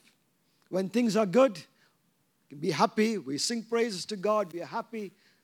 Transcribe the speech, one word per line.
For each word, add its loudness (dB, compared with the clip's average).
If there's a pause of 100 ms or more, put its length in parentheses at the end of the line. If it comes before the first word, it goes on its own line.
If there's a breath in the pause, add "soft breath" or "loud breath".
(680)
When -2
things 2
are 4
good, 4
we -20
can -16
be -2
happy, 2
we -6
sing -4
praises -2
to -8
God, 0
we -8
are -10
happy. -8 (320 soft breath)